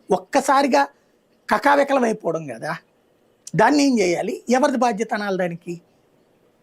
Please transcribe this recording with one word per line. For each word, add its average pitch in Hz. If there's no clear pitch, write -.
ఒక్కసారిగా 277
కకావికలం 277
అయిపోవడం 165
కదా. 135
దాన్ని 277
ఏం 254
చేయాలి? 180
ఎవరిది 262
బాధ్యత 233
అనాలి 202
దానికి? 175